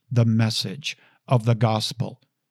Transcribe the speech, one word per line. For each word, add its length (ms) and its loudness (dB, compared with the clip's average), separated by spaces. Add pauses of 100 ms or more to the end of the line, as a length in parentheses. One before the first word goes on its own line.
(100)
the 140 4
message 720 -2 (300)
of 180 0
the 120 2
gospel, 640 -2 (300)